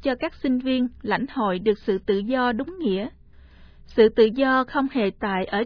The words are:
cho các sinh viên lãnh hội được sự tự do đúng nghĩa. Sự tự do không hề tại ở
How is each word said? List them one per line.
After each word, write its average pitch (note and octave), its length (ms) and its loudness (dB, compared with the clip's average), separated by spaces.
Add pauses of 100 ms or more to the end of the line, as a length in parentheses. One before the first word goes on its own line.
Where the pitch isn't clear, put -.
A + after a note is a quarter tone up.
cho C4 180 -2
các E4 140 -6
sinh B3+ 260 -2
viên C4 280 0 (140)
lãnh G#3 320 -2
hội G3 260 -2
được G#3 200 0
sự G3 180 -2
tự G3 200 0
do B3 340 0
đúng D4 280 -6
nghĩa. G#3 300 -2 (760)
Sự A3+ 240 4
tự A3+ 160 6 (100)
do C4 280 2
không C4+ 280 -2
hề G#3 280 0
tại G3 260 -2
ở G3 200 -4